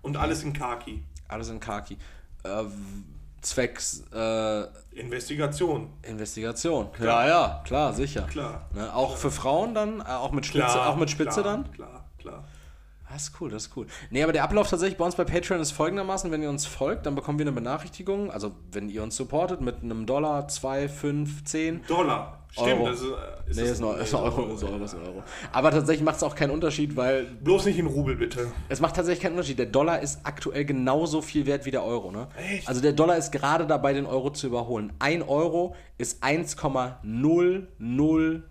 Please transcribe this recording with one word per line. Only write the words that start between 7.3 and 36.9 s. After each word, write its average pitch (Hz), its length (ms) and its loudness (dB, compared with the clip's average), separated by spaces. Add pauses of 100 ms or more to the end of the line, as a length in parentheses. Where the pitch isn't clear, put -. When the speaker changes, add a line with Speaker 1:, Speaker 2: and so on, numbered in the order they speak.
Speaker 2:
klar, 135 280 2
sicher. 135 300 -2
Speaker 1:
Klar. - 520 -6
Speaker 2:
Ne, 101 180 -6
auch 131 140 4
Speaker 1:
Klar. 131 100 -6
Speaker 2:
für 143 140 0
Frauen 170 420 2
dann, 214 280 0
äh, - 20 -10
auch 127 300 -4
mit 143 120 0
Spitze, 139 200 2
Speaker 1:
Klar, 123 240 4
Speaker 2:
auch 151 80 2
mit 160 120 2
Spitze 151 320 0
Speaker 1:
klar, - 20 0 (200)
Speaker 2:
dann? - 80 -8
Speaker 1:
klar, - 460 -16
klar. - 280 -14 (680)
Speaker 2:
Das 143 120 -8
ist - 160 -10
cool, 147 120 -6
das 107 160 -8
ist - 100 -12
cool. 113 80 -6 (240)
Nee, 135 140 2
aber 160 100 4
der 147 100 4
Ablauf 208 280 4
tatsächlich 190 260 2
bei 170 80 4
uns 180 80 0
bei 180 100 0
Patreon 170 380 0
ist 147 100 -2
folgendermaßen: 185 600 -2
Wenn 156 100 -2
ihr 151 80 -2
uns 143 160 -2
folgt, - 400 -2
dann 147 80 0
bekommen 143 240 -2
wir 151 80 0
eine 147 60 2
Benachrichtigung, 170 800 -4
also 202 240 -6 (160)
wenn - 180 -6
ihr 107 140 -6
uns 110 120 -6
supportet 165 460 -2
mit 120 220 -4
einem 110 240 -4
Dollar, 143 400 0
zwei, 139 420 -2
fünf, 147 540 -2
zehn. 160 440 -2
Speaker 1:
Dollar. 165 520 0 (100)
Stimmt, 120 200 0
Speaker 2:
Euro. 120 180 4
Speaker 1:
das 120 140 -2
ist, 127 60 -2
ist - 500 -4
Speaker 2:
Nee, 117 60 0
Speaker 1:
das 123 80 4
Speaker 2:
ist 120 100 -2
ein 113 40 0
Eu-, 107 80 2
Speaker 1:
ein 78 80 -2
Speaker 2:
ist 110 140 0
ein 113 80 2
Euro, 120 180 2
Speaker 1:
Euro? 110 140 -2
Speaker 2:
ist 104 80 -4
ein 101 100 -2
Euro, 101 100 -4
ist 101 120 -8
ein 82 60 -10
Euro. 92 220 -10 (280)
Aber 131 200 6
tatsächlich 147 320 4
macht's 156 200 2
auch 147 120 0
keinen 143 160 2
Unterschied, 151 440 0
weil 127 300 2
Speaker 1:
Bloß 139 400 4
nicht 190 120 4
in 170 100 2
Rubel, 139 280 2
bitte. 120 360 -2 (180)
Speaker 2:
es 135 100 -2
macht 156 160 2
tatsächlich 175 260 2
keinen 165 120 0
Unterschied. 143 260 -2
Der 123 80 2
Dollar 135 340 4
ist 143 220 -6
aktuell 147 420 -4
genauso 147 560 2
viel 151 240 0
wert 135 200 0
wie 135 60 -2
der 127 120 0
Euro, 104 280 -2
ne? 110 240 -8
Speaker 1:
Echt? 190 320 -6
Speaker 2:
Also 127 140 0
der 143 120 6
Dollar 160 240 6
ist 156 140 -2
gerade 151 360 2
dabei, 139 260 4
den 139 140 0
Euro 131 240 0
zu 143 160 -6
überholen. 117 500 -2
Ein 156 240 2
Euro 170 540 2 (240)
ist - 240 -4
eins 151 340 0
Komma 131 460 -2